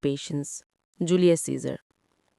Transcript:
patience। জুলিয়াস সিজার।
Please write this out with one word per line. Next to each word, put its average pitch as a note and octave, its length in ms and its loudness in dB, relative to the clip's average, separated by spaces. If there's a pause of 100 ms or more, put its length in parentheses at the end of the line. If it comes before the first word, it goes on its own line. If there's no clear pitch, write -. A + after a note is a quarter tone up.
patience। C#3+ 600 -4 (400)
জুলিয়াস F3 360 4
সিজার। C3 360 -4 (640)